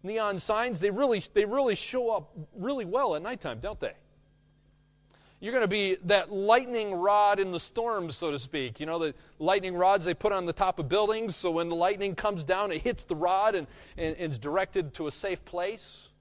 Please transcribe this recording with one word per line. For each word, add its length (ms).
Neon 360
signs, 420
they 100
really, 320
they 100
really 300
show 360
up 200
really 300
well 300
at 80
nighttime, 380
don't 200
they? 120
You're 140
gonna 160
be 360
that 280
lightning 600
rod 440
in 140
the 80
storm, 500
so 200
to 80
speak. 420
You 60
know, 120
the 160
lightning 360
rods 320
they 80
put 180
on 140
the 60
top 260
of 100
buildings, 480
so 140
when 180
the 60
lightning 400
comes 280
down, 300
it 100
hits 220
the 100
rod 400
and, 120
and, 180
and 160
is 60
directed 560
to 120
a 40
safe 340
place. 640